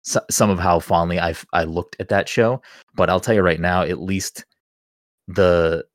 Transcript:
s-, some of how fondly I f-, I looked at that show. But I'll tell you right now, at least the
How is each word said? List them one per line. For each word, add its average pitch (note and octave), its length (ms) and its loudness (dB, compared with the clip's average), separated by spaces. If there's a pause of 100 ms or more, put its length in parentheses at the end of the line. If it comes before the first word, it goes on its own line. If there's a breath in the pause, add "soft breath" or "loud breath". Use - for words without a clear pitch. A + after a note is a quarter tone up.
s-, - 120 -4 (120)
some G#2+ 200 0
of F#2 100 0
how F2 200 2
fondly F2 380 0
I E2+ 140 -2
f-, - 220 -12
I E2+ 100 0
looked E2 360 -6
at G2+ 100 -8
that G2 200 0
show. A#2+ 320 0 (340 loud breath)
But F2 140 2
I'll F2+ 120 2
tell A2+ 140 0
you G2 60 4
right E2+ 180 2
now, F2+ 240 0
at D#2 180 -4
least F#2+ 440 -6 (840)
the F2 680 2